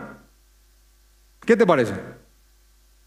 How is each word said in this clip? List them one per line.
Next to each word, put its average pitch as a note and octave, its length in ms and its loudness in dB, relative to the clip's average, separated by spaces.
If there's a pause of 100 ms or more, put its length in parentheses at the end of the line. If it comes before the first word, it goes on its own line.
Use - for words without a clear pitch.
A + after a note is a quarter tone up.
(1500)
¿Qué A3+ 100 4
te G#3+ 80 2
parece? C3 300 2 (1120)